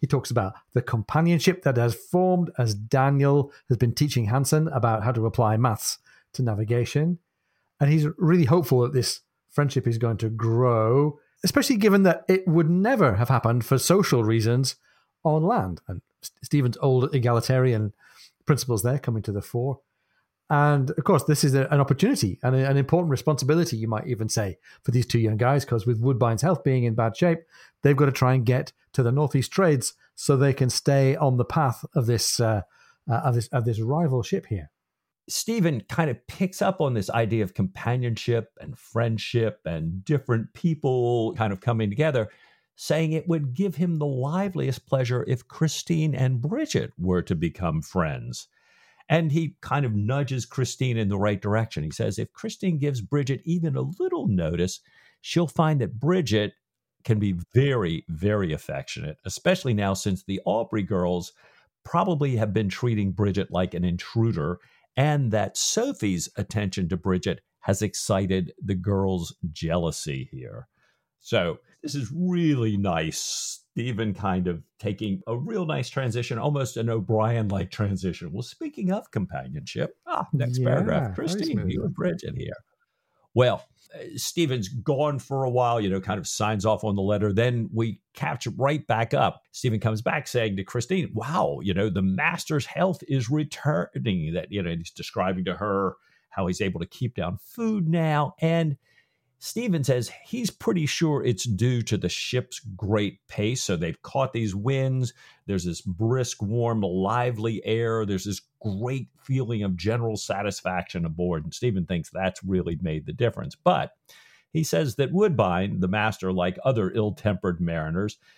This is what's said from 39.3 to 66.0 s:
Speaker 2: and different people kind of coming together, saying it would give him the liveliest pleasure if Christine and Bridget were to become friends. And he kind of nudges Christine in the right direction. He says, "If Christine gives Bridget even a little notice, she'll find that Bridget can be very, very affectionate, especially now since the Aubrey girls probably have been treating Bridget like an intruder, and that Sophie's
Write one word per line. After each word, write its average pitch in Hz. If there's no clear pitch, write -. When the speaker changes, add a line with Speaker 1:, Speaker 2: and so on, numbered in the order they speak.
Speaker 2:
and 82
different 120
people 123
kind 107
of 92
coming 110
together, 131
saying 156
it 160
would 147
give 190
him 170
the 147
liveliest 143
pleasure 127
if -
Christine 156
and 131
Bridget 214
were 90
to -
become 80
friends. -
And 160
he 160
kind 139
of 113
nudges 127
Christine 127
in 107
the 98
right 104
direction. 104
He 78
says, 107
"If 110
Christine 190
gives 135
Bridget 135
even 165
a 131
little 311
notice, 87
she'll 170
find 156
that 110
Bridget 117
can 110
be 101
very, 117
very 90
affectionate, 73
especially 139
now 101
since 95
the 98
Aubrey 110
girls 90
probably 156
have 107
been 104
treating 104
Bridget 98
like 87
an 87
intruder, 87
and 143
that 104
Sophie's 110